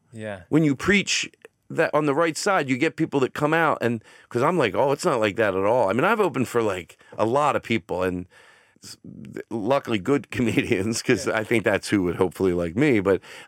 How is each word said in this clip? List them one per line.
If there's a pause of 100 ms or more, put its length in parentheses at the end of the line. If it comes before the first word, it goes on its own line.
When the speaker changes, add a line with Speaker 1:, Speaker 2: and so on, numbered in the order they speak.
(140)
Speaker 1:
Yeah.
Speaker 2:
When
you
preach (400)
that
on
the
right
side,
you
get
people
that
come
out
and, (280)
'cause
I'm
like,
"Oh,
it's
not
like
that
at
all."
I
mean,
I've
opened
for,
like, (200)
a
lot
of
people
and (560)
s-, (520)
luckily
good
<laughs>
comedians,
'cause
Speaker 1:
Yeah.
Speaker 2:
I
think
that's
who
would
hopefully
like
me.
But, (280)